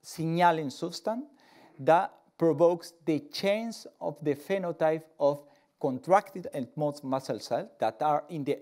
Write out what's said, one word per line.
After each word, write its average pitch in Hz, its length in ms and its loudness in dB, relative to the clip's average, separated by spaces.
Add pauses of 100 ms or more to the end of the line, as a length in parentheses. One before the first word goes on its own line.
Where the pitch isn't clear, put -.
signaling 165 680 2
substance 214 560 -6 (540)
that 156 320 4 (260)
provokes 170 560 2 (120)
the 151 140 0 (120)
change 214 440 -2 (240)
of 165 220 -6
the 147 140 0
phenotype 165 680 -2 (160)
of 143 260 2 (340)
contracted 165 720 0
and 131 200 -6
smooth 147 300 -4
muscle 131 360 -4
cells 156 300 -6 (100)
that 113 220 -2
are 151 280 0
in 160 140 -8
the 131 180 -2